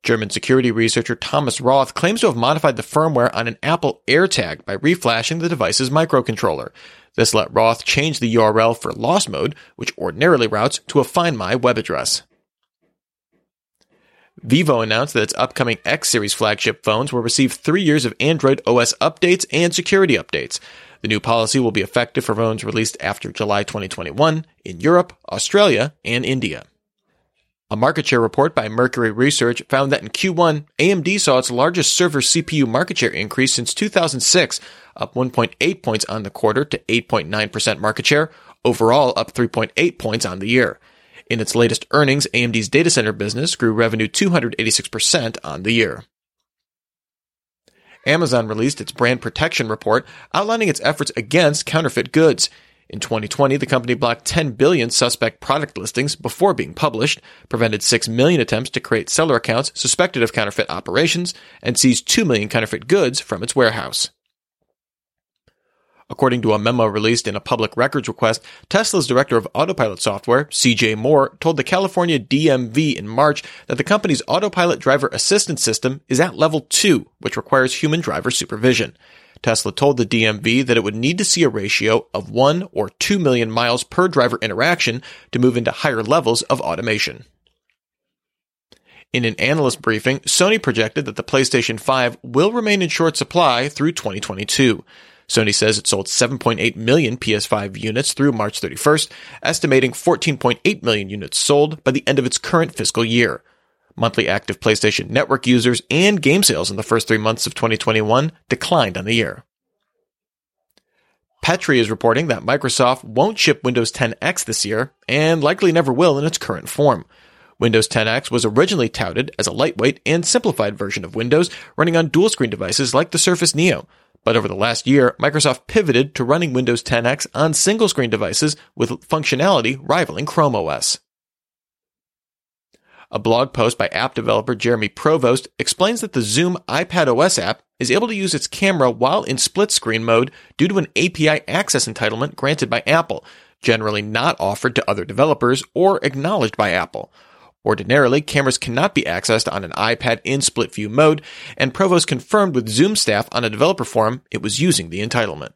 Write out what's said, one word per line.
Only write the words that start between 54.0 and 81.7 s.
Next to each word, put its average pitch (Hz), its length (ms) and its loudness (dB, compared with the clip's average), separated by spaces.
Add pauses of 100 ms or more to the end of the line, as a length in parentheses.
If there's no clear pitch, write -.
ten 156 280 -2
billion 127 380 2
suspect 120 520 -2
product 143 360 -4
listings 120 380 -4
before - 380 0
being 160 200 -6
published, 135 460 -2 (300)
prevented 113 340 0
six - 240 0
million 135 320 4
attempts 117 300 -2
to - 100 -4
create 110 300 -2
seller 160 260 2
accounts 117 400 -2
suspected - 480 0
of 113 80 0
counterfeit 104 380 -2
operations, 156 640 -2 (280)
and 120 160 -2
seized - 300 2
two - 160 2
million 113 240 0
counterfeit 113 400 -4
goods 147 320 2
from 95 240 -8
its - 100 -8
warehouse. 113 580 0 (2000)
According 123 340 2
to 110 100 4
a 107 60 2
memo 117 260 2
released 107 420 0
in 101 80 -4
a 101 60 -6
public 113 340 -2
records 131 320 0
request, 113 340 0 (280)
Tesla's 196 360 2
director 127 300 2
of 113 180 0
autopilot 131 480 -2
software, 120 480 0
C - 240 2
J 110 220 2
Moore, 135 460 2
told 160 160 0
the 135 80 -2
California 180 540 0
D 143 300 0
M 127 200 0
V 143 260 0
in 98 100 -10
March 135 380 0 (220)
that - 100 -4
the 135 80 -4
company's 202 460 0
autopilot 180 500 0
driver 135 320 2
assistance - 500 -2
system 131 460 -2
is 131 140 0
at 175 160 -2
level 156 240 0
two, - 480 0 (100)
which - 160 -8
requires 131 400 0
human 160 240 0
driver 107 320 -4
supervision. 113 640 0 (480)
Tesla 110 280 0
told 139 260 2
the 120 80 2
D 110 200 2
M 107 140 0
V 120 240 2
that 123 140 2
it 113 60 2
would 104 120 -4
need 139 240 -2
to 214 40 -2
see 170 200 2
a 143 60 4
ratio 107 640 0